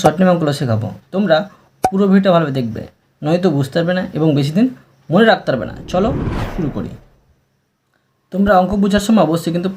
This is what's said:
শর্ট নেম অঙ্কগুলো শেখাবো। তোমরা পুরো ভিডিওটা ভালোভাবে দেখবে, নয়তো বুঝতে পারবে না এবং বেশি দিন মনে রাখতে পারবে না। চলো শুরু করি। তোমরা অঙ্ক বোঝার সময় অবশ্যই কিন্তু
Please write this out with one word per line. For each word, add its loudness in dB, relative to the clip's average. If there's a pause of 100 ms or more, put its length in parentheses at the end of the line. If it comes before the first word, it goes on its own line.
শর্ট 2
নেম 4
অঙ্কগুলো 0
শেখাবো। -2 (220)
তোমরা 0 (480)
পুরো 0
ভিডিওটা 4
ভালোভাবে 0
দেখবে, -4 (400)
নয়তো 0
বুঝতে -2
পারবে 0
না -2 (140)
এবং 0 (100)
বেশি 0
দিন 4 (440)
মনে 4
রাখতে 0
পারবে -4
না। -14 (180)
চলো 0 (460)
শুরু -4
করি। -8 (1400)
তোমরা 2
অঙ্ক 0 (100)
বোঝার 2
সময় 4
অবশ্যই -2
কিন্তু -4